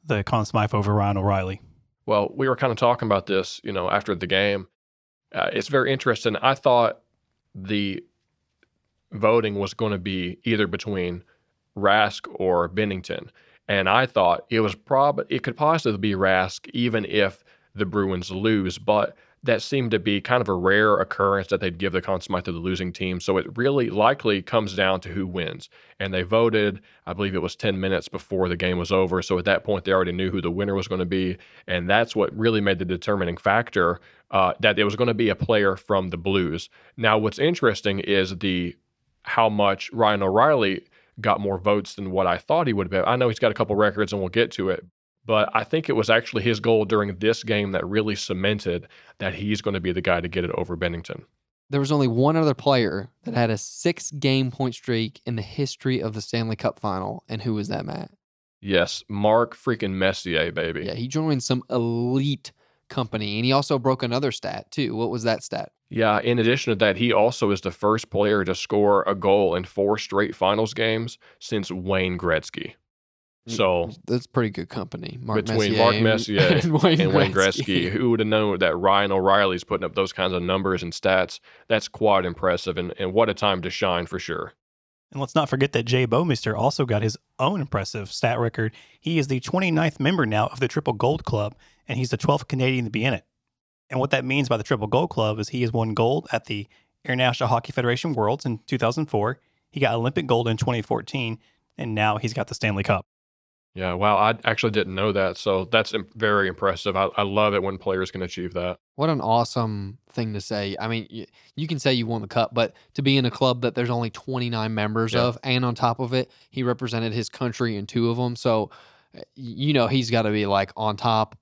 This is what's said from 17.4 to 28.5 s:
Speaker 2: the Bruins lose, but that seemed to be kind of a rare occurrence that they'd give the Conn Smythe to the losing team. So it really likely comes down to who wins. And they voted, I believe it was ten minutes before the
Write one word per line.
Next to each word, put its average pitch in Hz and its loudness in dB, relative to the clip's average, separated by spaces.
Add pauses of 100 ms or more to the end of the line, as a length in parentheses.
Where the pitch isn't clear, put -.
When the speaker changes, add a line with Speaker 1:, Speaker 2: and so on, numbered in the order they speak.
Speaker 2:
the 101 -4
Bruins 95 -2
lose, 98 0
but 104 0 (260)
that 117 2
seemed 127 -2
to 107 2
be 101 0
kind 123 2
of 107 -2
a 101 0
rare 98 4
occurrence 98 0
that 95 0
they'd 90 -4
give 95 -2
the 90 0
Conn 95 -4
Smythe 90 -4
to 90 -6
the 82 -8
losing 90 -4
team. 92 -6
So 95 0
it - -4
really 131 0
likely 107 2
comes 104 -2
down 95 2
to 90 -12
who 92 -6
wins. 87 -8 (300)
And 98 -6
they 92 -2
voted, 104 2 (260)
I 87 -8
believe 98 -4
it 85 -2
was 90 -6
ten 98 -2
minutes 95 -2
before 92 -4
the 90 0